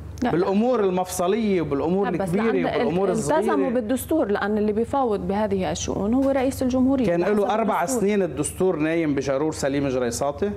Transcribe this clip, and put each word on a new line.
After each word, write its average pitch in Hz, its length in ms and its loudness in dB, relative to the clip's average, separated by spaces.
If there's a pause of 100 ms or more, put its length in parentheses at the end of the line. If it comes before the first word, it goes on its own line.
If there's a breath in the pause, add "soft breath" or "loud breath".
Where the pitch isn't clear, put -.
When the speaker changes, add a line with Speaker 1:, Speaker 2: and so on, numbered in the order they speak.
(220)
Speaker 1:
لا، 247 60 0
لا. 226 40 0
Speaker 2:
بالأمور 202 520 2
المفصلية 185 760 0
وبالأمور 160 500 0
Speaker 1:
لا، 165 80 -2
بس - 20 -2 (140)
Speaker 2:
الكبيرة 220 180 2
Speaker 1:
لأن 190 120 0
Speaker 2:
وبالأمور 170 440 0
Speaker 1:
التزموا 247 300 0
Speaker 2:
الصغيرة. 294 300 0
Speaker 1:
بالدستور، 247 600 0
لأن 208 280 0
اللي 208 140 0
بيفاوض 226 560 0
بهذه 196 440 0
الشؤون 196 420 -2
هو 269 160 2
رئيس 269 320 0
الجمهورية 254 440 2
Speaker 2:
كان 170 140 2
له 175 120 2
Speaker 1:
بحسب 208 180 2
Speaker 2:
أربع 202 320 0
Speaker 1:
الدستور. 240 180 0
Speaker 2:
سنين 202 220 2
الدستور 160 540 0
نايم 156 380 0
بجارور 135 380 0
سليم 139 360 -2
جريصاتي، 131 680 -2